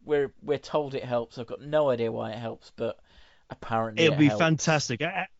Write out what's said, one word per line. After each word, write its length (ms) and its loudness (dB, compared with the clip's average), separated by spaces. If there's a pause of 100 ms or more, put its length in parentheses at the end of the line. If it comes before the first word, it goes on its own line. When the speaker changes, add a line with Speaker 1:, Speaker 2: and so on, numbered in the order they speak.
Speaker 1:
We're, 280 0 (100)
we're 160 -2
told 360 -4
it 100 -6
helps. 340 -4
I've 80 -10
got 140 -10
no 300 2
idea 200 0
why 220 -6
it 60 -10
helps, 360 -12
but 240 -6 (520)
apparently 540 -2
Speaker 2:
It'd 120 4
Speaker 1:
it 20 2
Speaker 2:
be 80 8
Speaker 1:
helps. 160 4
Speaker 2:
fantastic. 580 2
A, 280 -4 (120)